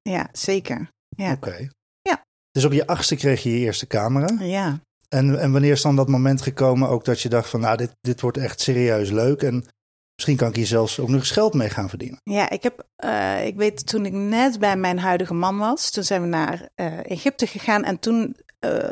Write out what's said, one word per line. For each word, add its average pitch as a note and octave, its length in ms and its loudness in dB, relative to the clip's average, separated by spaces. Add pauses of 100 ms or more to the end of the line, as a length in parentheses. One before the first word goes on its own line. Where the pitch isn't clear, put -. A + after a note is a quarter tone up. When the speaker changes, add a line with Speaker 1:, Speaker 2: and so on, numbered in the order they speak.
Speaker 1:
ja, - 300 -4
zeker. F#3+ 560 -4 (280)
Ja. F#3+ 160 -2
Speaker 2:
Oké. B2 360 -8 (320)
Speaker 1:
Ja. - 240 -2 (260)
Speaker 2:
Dus C3+ 140 2
op C#3+ 80 4
je D3 140 2
achtste - 300 -2
kreeg C3 260 2
je A#2+ 80 0
je A#2 140 2
eerste A2+ 220 -2
camera. C#3 580 0
Speaker 1:
Ja. F3+ 360 -2 (280)
Speaker 2:
En, C#3 320 2
en C#3 120 2
wanneer C#3+ 200 6
is C#3+ 100 2
dan C#3+ 140 4
dat C3+ 120 4
moment C3+ 340 4
gekomen C3 460 2
ook A#2+ 160 0
dat A#2+ 160 0
je - 80 -2
dacht A#2 200 2
van, A#2 120 -2
nou, A2+ 160 2
dit, A#2+ 140 -4 (100)
dit B2 200 -2
wordt B2 160 -2
echt C3 240 -6
serieus A#2 500 2
leuk A#2+ 320 2
en B2 220 0 (500)
misschien C#3+ 220 0
kan B2 120 2
ik A2+ 80 -2
hier A#2 100 0
zelfs A2+ 320 2
ook B2+ 100 -2
nog C3 120 4
eens C3 100 -2
geld G#3+ 240 2
mee A#2 160 2
gaan G2 180 -6
verdienen? - 340 -12
Speaker 1:
Ja, G3+ 280 -2
ik - 120 -6
heb, - 240 -4 (100)
eh, G2 500 -2
ik G3 100 -6
weet G#3 300 -2
toen G#3 200 -2
ik F#3 60 -6
net A3 460 0
bij G3+ 180 2
mijn F3+ 220 0
huidige F3+ 360 0
man F#3 240 0
was, A3+ 320 -2
toen G3 140 -4
zijn F#3+ 180 0
we F3 60 -2
naar, E3+ 460 -2
eh, E3 360 -6
Egypte A#3+ 360 -2
gegaan G#3 380 0
en F#3 140 -2
toen, A3+ 380 0 (220)
eh, - 340 -2